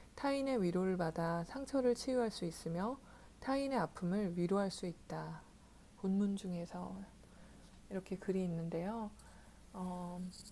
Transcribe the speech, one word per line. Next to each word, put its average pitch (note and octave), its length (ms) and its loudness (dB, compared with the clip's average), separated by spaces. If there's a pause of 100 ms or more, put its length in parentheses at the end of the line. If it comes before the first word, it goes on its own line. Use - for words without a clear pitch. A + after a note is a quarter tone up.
(160)
타인의 C4+ 460 4
위로를 F#3 360 4
받아 E3+ 480 2
상처를 C4 500 2
치유할 B3 360 2
수 - 120 -6
있으며 F3 560 -2 (400)
타인의 C4+ 400 2
아픔을 F3+ 580 0
위로할 F#3+ 320 4
수 - 160 -6
있다." D#3+ 560 -6 (600)
본문 G3 340 4
중에서 F3+ 640 -4 (920)
이렇게 F#3 280 -4
글이 F#3+ 260 2
있는데요. F3 680 -2 (640)
어, F3+ 500 -6 (300)